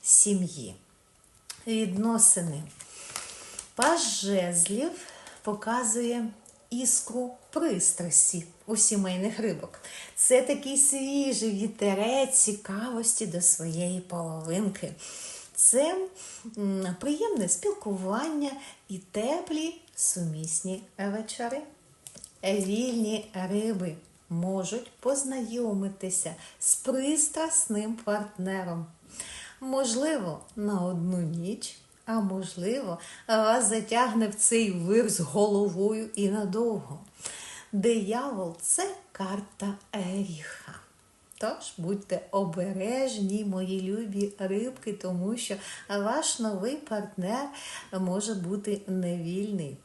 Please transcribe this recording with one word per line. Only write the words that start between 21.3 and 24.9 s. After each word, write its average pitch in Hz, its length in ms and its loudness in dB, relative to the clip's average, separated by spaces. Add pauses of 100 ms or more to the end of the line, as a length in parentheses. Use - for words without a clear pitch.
Вільні 214 880 0 (180)
риби 196 460 0 (340)
можуть 185 680 -2